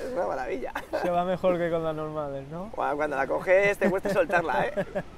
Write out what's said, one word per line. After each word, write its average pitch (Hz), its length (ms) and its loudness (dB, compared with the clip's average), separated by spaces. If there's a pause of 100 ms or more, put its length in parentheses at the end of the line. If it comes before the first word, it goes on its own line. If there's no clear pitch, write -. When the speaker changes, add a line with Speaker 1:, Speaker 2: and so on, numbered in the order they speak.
Speaker 1:
es 254 100 -6
una 254 120 0
maravilla. - 480 -4
<laughs> - 300 -4
Speaker 2:
Se 180 80 0
va 175 120 2
mejor 180 360 2
que 170 100 0
con 165 140 0
las 160 120 -2
normales, 151 520 -6
¿no? 175 240 -10
Speaker 1:
Cuando, 135 260 0
cuando 151 180 0
la 135 120 0
coges 185 500 4
te 202 140 4
cuesta 190 180 -2
soltarla, 170 560 2
¿eh? 240 100 -4
Speaker 2:
<laughs> 190 280 -4 (140)